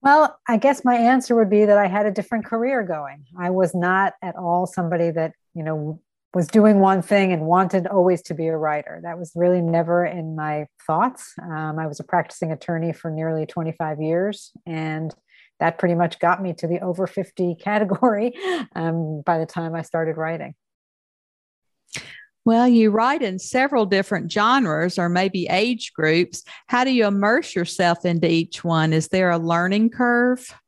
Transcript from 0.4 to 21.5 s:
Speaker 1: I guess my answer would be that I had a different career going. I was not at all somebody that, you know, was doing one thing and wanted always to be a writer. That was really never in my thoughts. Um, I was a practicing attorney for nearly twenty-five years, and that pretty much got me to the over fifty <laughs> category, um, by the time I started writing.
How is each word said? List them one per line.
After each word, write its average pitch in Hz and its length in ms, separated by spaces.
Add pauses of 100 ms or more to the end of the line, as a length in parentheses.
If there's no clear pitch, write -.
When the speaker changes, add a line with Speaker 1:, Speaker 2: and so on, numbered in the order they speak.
Speaker 1:
I 226 100
guess 277 280
my 247 100
answer 240 400
would 220 140
be 208 160
that 208 120
I 202 100
had 208 180
a 214 60
different 214 340
career 240 380
going. 147 420 (120)
I 180 120
was 185 260
not 185 460
at 180 140
all 180 320
somebody 170 440
that, 165 220 (200)
you 165 100
know, 156 360 (340)
was 175 140
doing 214 320
one 190 220
thing 196 300
and 156 160
wanted 185 400
always 185 360
to - 100
be 160 140
a 160 100
writer. 156 460
That 170 140
was 175 180
really 180 260
never 170 440
in 165 300
my 151 320 (180)
thoughts. 214 560
Um, 156 380
I 160 80
was 151 120
a 160 40
practicing - 480
attorney 165 400
for 165 180
nearly 160 360
twenty-five 156 560
years, 180 500 (140)
and 160 480 (460)
that 165 180
pretty 170 180
much 170 240
got 180 220
me 185 120
to - 140
the 175 140
over 180 260
fifty 175 480
<laughs> - 40
category, 208 720 (420)
um, 165 500
by 170 120
the 160 80
time 165 300
I 165 80
started 160 340
writing. 160 380 (1900)